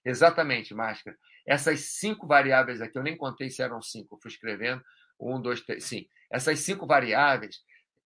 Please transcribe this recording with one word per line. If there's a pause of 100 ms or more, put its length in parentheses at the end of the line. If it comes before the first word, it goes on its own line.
exatamente,
Máscara. (300)
Essas
cinco
variáveis
aqui,
eu
nem
contei
se
eram
cinco,
eu
fui
escrevendo, (420)
um,
dois,
três,
sim. (240)
Essas
cinco
variáveis, (460)